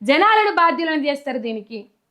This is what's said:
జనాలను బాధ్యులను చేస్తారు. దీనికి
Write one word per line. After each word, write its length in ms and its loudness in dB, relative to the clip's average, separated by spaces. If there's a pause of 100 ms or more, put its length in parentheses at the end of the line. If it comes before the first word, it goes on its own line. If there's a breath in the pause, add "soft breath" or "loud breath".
జనాలను 500 2
బాధ్యులను 540 0
చేస్తారు. 320 -4
దీనికి 480 -10 (240)